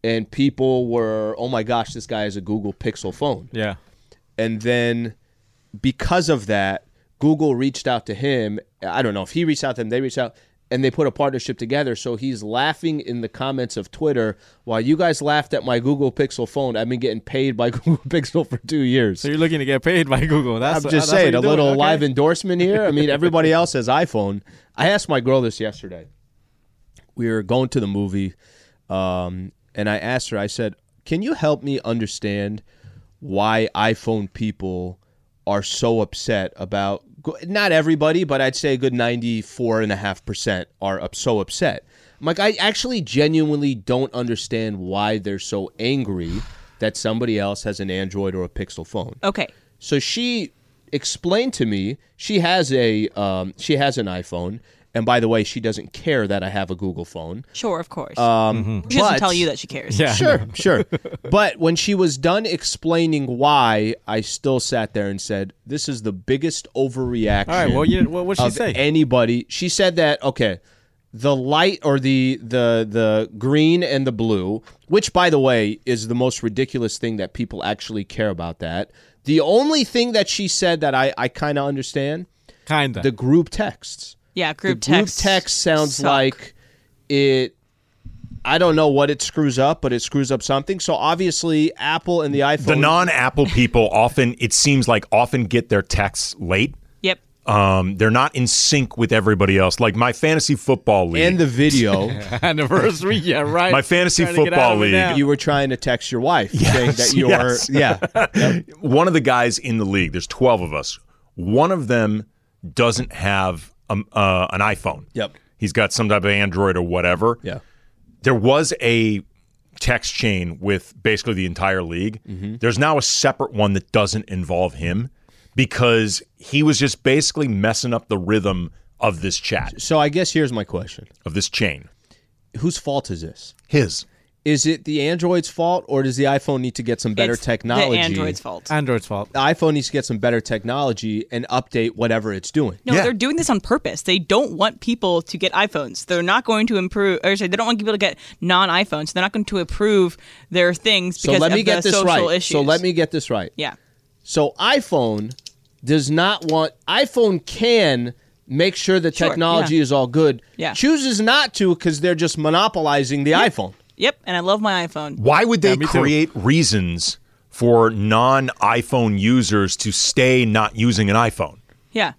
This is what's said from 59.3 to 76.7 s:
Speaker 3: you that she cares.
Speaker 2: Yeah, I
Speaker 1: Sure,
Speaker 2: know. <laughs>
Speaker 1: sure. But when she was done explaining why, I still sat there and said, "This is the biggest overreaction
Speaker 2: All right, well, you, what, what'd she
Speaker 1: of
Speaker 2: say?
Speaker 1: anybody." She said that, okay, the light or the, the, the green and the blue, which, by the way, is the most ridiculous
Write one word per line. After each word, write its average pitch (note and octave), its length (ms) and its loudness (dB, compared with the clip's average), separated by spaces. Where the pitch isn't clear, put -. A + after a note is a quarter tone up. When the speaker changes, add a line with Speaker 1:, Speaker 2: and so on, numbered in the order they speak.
Speaker 3:
you F3 140 0
that C#3+ 120 -4
she - 100 -12
cares. B2+ 300 -6
Speaker 2:
Yeah, C#3 140 4
I - 40 2
Speaker 1:
Sure, D4+ 240 4
Speaker 2:
know. G#2 100 -6
<laughs> - 40 -14
Speaker 1:
sure. - 320 2
But G3+ 280 2
when E3 180 2
she G3+ 180 0
was E3+ 220 2
done F3 280 0
explaining E3 800 -2
why, A#2 580 4
I A2 140 -2
still C3 400 -2
sat A2+ 340 -4
there G2+ 140 -2
and G2 140 -6
said, G2 320 -6
"This D3 220 -8
is B2+ 140 -8
the G#2+ 100 -4
biggest C3+ 640 -4
overreaction B2 720 0
Speaker 2:
All D#3+ 60 -2
right, B2+ 80 2
well, C#3 120 2
you, F#3 240 2
what, F3 160 -4
what'd F#3+ 180 0
she - 40 4
Speaker 1:
of - 60 0
Speaker 2:
say? G#3 200 -2
Speaker 1:
anybody." B2 760 2
She - 220 -6
said F3+ 260 2
that, D#3 280 2
okay, A2+ 360 -2
the C3+ 240 0
light D3+ 460 2
or C#3 140 2
the, C3 460 2
the, A#2 460 0
the A2 480 0
green D#3 460 2
and C3+ 220 -2
the C3 60 -2
blue, G#2+ 500 -2
which, G3 260 0
by F3+ 160 4
the D3+ 100 4
way, A2+ 460 2
is A2+ 240 -4
the A#2+ 60 -2
most B2 280 -2
ridiculous A#2 540 -4